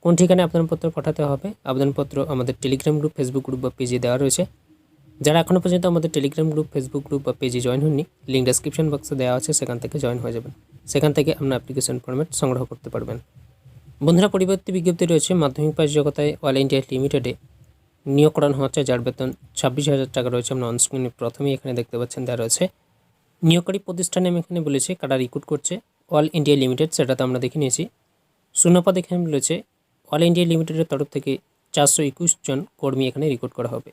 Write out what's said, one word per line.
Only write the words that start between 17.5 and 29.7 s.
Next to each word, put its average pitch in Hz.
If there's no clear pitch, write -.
নিয়োগ 143
করানো 143
হচ্ছে, 135
যার 123
বেতন 131
ছাব্বিশ 139
হাজার 135
টাকা 123
রয়েছে। 123
আমরা 127
on 120
স্ক্রিনে 127
প্রথমেই 139
এখানে 131
দেখতে 117
পাচ্ছেন 123
দেওয়া 120
রয়েছে। 117
নিয়োগকারী 175
প্রতিষ্ঠানে 185
আমি 175
এখানে 175
বলেছি 139
কারা 135
রিক্রুট 127
করছে, 151
all 151
ইন্ডিয়া 147
লিমিটেড, 127
সেটা 131
তো 139
আমরা 127
দেখে 127
নিয়েছি। 131
শূন্যপদ 180
এখানে 180
রয়েছে, 143